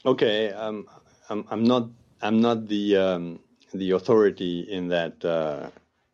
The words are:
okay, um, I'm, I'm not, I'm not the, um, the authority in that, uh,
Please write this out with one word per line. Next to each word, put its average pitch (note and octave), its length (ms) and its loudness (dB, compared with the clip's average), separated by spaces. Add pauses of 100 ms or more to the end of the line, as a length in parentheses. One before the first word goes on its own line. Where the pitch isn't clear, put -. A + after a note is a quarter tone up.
okay, A2 460 2
um, G#2+ 360 -8 (420)
I'm, G#2+ 200 -6
I'm A2 140 -2
not, A#2+ 260 2 (320)
I'm A2 180 2
not A2+ 280 2
the, G2+ 300 2
um, F2 420 0 (340)
the F#2+ 180 -2
authority F#2 720 2
in F2+ 280 -6
that, E2+ 360 -4
uh, D#2+ 440 -4 (440)